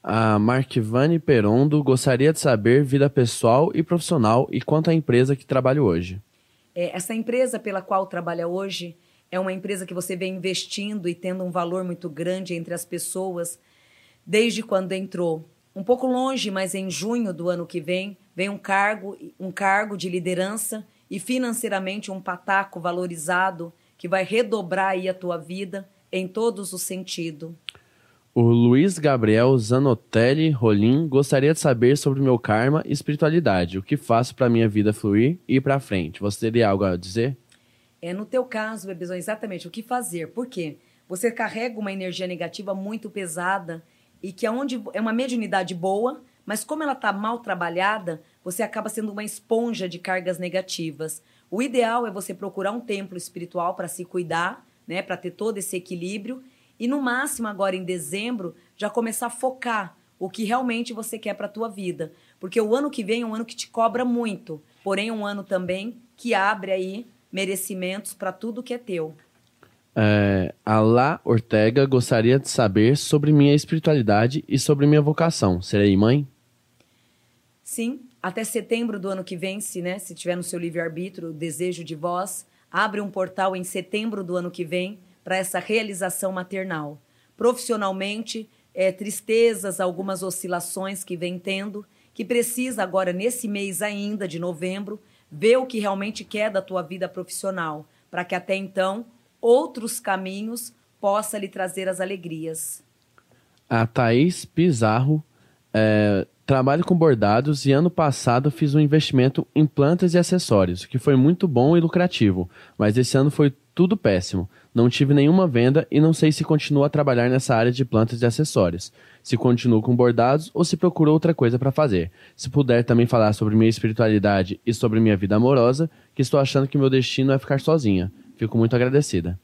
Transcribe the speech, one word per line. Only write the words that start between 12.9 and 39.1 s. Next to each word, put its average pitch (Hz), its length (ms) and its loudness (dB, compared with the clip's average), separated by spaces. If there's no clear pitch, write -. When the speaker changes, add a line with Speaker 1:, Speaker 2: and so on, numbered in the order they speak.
Speaker 2:
desde 214 380 0
quando 190 300 -2
entrou. 175 540 -4
Um 196 80 -10
pouco 247 220 0
longe, 254 440 -2
mas 190 240 -6
em 190 160 -6
junho 208 440 -4
do 170 160 -4
ano 175 160 -4
que 175 120 -10
vem, 185 380 -6
vem 190 140 -4
um 202 80 -8
cargo, 196 640 -2
um 180 140 -10
cargo 196 460 0
de 170 100 -6
liderança 185 800 -4
e 190 100 -8
financeiramente 214 920 -4
um 190 120 -10
pataco 190 580 -4
valorizado 175 880 -4
que 180 100 -10
vai 185 160 0
redobrar 196 680 -2
aí 185 180 -4
a - 20 -6
tua 180 240 -6
vida 185 500 -10
em 185 160 -4
todos 202 460 -4
os 180 80 -10
sentidos. 165 680 -8
Speaker 1:
O 120 80 2
Luiz 120 560 6
Gabriel 127 600 4
Zanotelli 127 920 2
Rolim 117 580 4
gostaria 139 460 2
de 160 80 -2
saber 127 380 4
sobre 139 240 0
meu 127 160 4
karma 123 480 2
e - 60 -2
espiritualidade. 143 840 0
O 95 60 -4
que - 160 -2
faço 117 360 0
pra 127 140 2
minha 113 200 4
vida 104 260 2
fluir 113 520 2
e 131 100 2
ir 135 40 4
pra 139 200 0
frente? 92 400 -4
Você 101 260 -4
teria 113 240 2
algo 98 140 2
a 92 120 0
dizer? 113 400 -4
Speaker 2:
É, 170 120 -10
no 196 120 -8
teu 254 200 -2
caso, 220 420 -8
bebezão, 180 300 -10